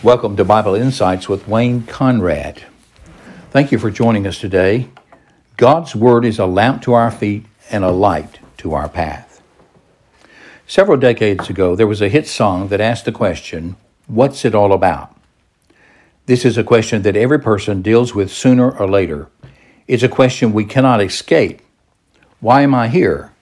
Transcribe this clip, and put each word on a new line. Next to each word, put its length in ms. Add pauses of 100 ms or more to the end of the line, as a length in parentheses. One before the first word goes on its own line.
Welcome 340
to 60
Bible 300
Insights 560
with 180
Wayne 360
Conrad. 800 (880)
Thank 200
you 60
for 140
joining 340
us 140
today. 480 (720)
God's 380
Word 300
is 140
a 80
lamp 340
to 120
our 180
feet 340 (240)
and 140
a 80
light 480 (180)
to 160
our 160
path. 540 (1200)
Several 320
decades 540
ago, 240
there 100
was 160
a 80
hit 180
song 420
that 120
asked 240
the 60
question, 640 (320)
"What's 360
it 120
all 180
about?" 420 (1120)
This 200
is 120
a 60
question 400
that 120
every 240
person 440
deals 320
with 160
sooner 400
or 180
later. 380 (600)
It's 140
a 80
question 420
we 140
cannot 340
escape. 640 (760)
Why 240
am 100
I 140
here? 540